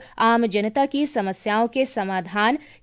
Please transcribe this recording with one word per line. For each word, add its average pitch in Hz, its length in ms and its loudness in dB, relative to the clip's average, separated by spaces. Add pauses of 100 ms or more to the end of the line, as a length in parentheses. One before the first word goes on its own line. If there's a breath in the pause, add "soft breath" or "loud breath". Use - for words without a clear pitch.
(220 loud breath)
आम 233 280 4
जनता 214 380 0
की 277 200 -2
समस्याओं 214 640 -2
के 262 180 -2
समाधान, 196 720 -2 (240 loud breath)